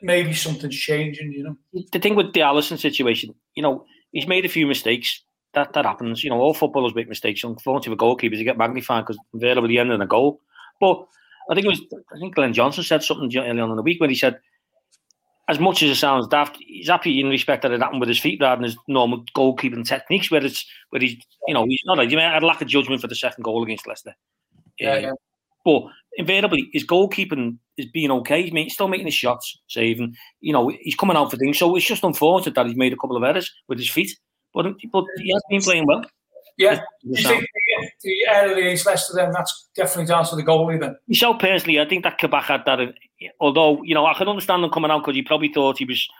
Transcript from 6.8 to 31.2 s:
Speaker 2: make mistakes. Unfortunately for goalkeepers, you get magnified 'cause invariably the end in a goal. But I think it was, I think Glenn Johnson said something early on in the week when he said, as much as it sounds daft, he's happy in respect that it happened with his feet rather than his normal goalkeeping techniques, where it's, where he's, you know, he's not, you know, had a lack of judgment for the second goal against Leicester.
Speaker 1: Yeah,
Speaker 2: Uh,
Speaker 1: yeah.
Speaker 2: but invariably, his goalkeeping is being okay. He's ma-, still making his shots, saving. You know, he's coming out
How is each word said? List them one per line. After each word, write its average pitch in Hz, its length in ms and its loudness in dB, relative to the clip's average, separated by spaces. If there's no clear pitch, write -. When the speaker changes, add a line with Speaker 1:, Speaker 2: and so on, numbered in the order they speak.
Speaker 2:
make 117 140 -6
mistakes. 107 360 -6
Unfortunately 120 520 -6
for 117 200 2
goalkeepers, 110 220 -2
you 113 60 -4
get 107 140 -2
magnified 117 480 -2
'cause 110 100 -8
invariably 120 360 0
the 120 100 2
end 123 140 2
in 104 100 0
a 95 40 -4
goal. 123 340 2
But 190 260 4
I - 60 0
think 196 120 0
it 202 40 2
was, 170 100 0
I 147 40 -18
think 175 160 -10
Glenn 135 180 2
Johnson 127 300 2
said 156 220 2
something 127 340 -2
early 120 220 -2
on 113 100 -2
in 113 60 -4
the 110 60 -4
week 170 180 0
when 151 100 2
he 131 60 -2
said, 127 240 0
as 151 140 -2
much 180 220 2
as 151 80 4
it 135 60 0
sounds 135 300 2
daft, 147 320 0
he's - 300 -14
happy 165 320 2
in 135 80 0
respect 135 340 0
that 135 80 2
it 120 120 0
happened 131 180 -2
with 123 80 -2
his 117 100 2
feet 156 220 -2
rather 131 160 4
than 120 80 -4
his 117 140 -6
normal 120 340 2
goalkeeping 127 500 0
techniques, 156 440 -2
where 151 140 4
it's, 135 200 -6
where 127 140 -4
he's, 120 140 -2
you 156 80 -4
know, 113 120 2
he's 131 180 -2
not, 180 140 0
you 147 60 0
know, 160 60 2
had 160 200 2
a 165 40 4
lack 160 160 2
of 139 60 -8
judgment 131 340 0
for 120 60 -8
the 120 60 -10
second 120 300 -6
goal 113 180 -2
against 110 240 -8
Leicester. - 280 -16
Speaker 1:
Yeah, - 140 0
Speaker 2:
Uh, - 40 0
Speaker 1:
yeah. - 140 -6
Speaker 2:
but 143 180 4
invariably, 185 560 0
his 147 140 -4
goalkeeping 170 720 0
is 131 160 -8
being 151 180 0
okay. 135 320 0
He's 175 120 -6
ma-, 156 140 -2
still 196 200 -2
making 185 180 -4
his 147 80 -4
shots, - 540 -4
saving. 117 480 -2
You 151 140 -2
know, 123 140 4
he's 156 160 -6
coming 185 200 2
out 143 140 2